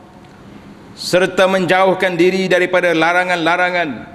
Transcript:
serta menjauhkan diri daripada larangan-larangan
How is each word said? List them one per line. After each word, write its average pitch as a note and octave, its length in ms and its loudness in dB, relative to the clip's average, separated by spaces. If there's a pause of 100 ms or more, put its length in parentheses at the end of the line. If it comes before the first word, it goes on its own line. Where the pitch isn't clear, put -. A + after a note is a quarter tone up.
(960)
serta F#3 560 0
menjauhkan F#3 640 0
diri F#3 320 2
daripada F3+ 480 0
larangan-larangan F3 1200 0